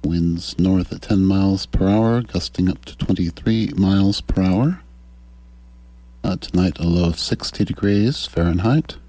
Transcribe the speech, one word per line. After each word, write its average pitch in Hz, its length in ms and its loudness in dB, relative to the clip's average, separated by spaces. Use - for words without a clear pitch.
Winds 85 560 -2
north 92 320 2
at - 100 -12
ten 95 240 2
miles 98 400 2
per - 220 0
hour, 117 340 2
gusting - 480 -2
up - 140 -8
to - 120 -20
twenty-three 101 800 -2
miles 98 440 2
per - 200 -2
hour. 107 400 0
Uh, 95 140 -2
tonight, 90 420 0
a 82 60 -4
low 85 240 2
of 85 100 -2
sixty - 460 -2
degrees 101 600 0
Fahrenheit. 90 720 0